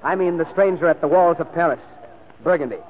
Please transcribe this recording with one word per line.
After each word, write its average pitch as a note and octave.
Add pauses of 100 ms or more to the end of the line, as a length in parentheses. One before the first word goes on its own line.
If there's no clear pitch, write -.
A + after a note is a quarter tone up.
I D3+
mean F3+
the E3
stranger F#3
at D#3
the D3+
walls F3
of E3
Paris. E3 (600)
Burgundy. D3 (120)